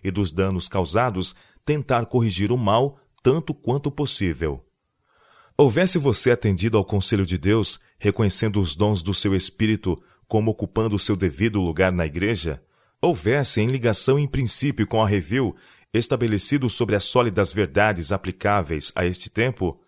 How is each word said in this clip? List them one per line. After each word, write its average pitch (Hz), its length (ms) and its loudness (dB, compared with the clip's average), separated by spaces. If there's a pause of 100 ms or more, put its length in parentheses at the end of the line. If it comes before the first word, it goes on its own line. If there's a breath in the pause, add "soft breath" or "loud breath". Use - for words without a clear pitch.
e 95 80 -4
dos 92 220 -2
danos 95 360 -2
causados, 92 680 -2 (280 soft breath)
tentar 131 420 -2
corrigir 104 440 0
o 123 80 0
mal 120 400 0 (240 soft breath)
tanto 151 320 2
quanto 139 360 -2
possível. 82 720 -2 (920 soft breath)
Houvesse 151 400 4
você 135 340 2
atendido 110 460 0
ao 98 80 2
conselho 98 400 0
de 90 140 -2
Deus, 101 420 0 (180 soft breath)
reconhecendo 104 600 0
os 90 160 -2
dons 104 260 0
do 95 120 -2
seu 95 200 0
espírito 95 680 -2 (260 soft breath)
como 110 220 0
ocupando 107 460 -2
o - 20 -2
seu 101 180 0
devido 98 440 0
lugar 90 320 0
na 87 120 -2
igreja, 85 580 -4 (380)
houvesse, 127 600 0
em 107 80 0
ligação 127 500 2
em 147 80 0
princípio 131 600 -2
com 110 160 0
a - 40 4
Review, 101 480 0 (400 soft breath)
estabelecido 117 720 0
sobre 107 280 2
as 95 80 0
sólidas 107 480 2
verdades 98 600 0
aplicáveis 92 800 -2
a 92 120 0
este 90 240 -6
tempo, 107 580 -2